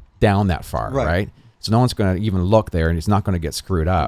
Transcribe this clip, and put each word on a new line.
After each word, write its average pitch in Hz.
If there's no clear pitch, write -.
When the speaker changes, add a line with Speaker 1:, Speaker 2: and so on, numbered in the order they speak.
Speaker 1:
down 101
that 82
far, 55
Speaker 2:
Right. 127
Speaker 1:
right? 92
So -
no 113
one's -
gonna 95
even 98
look 104
there, 82
and 85
it's 80
not 101
gonna 90
get 80
screwed 82
up. 90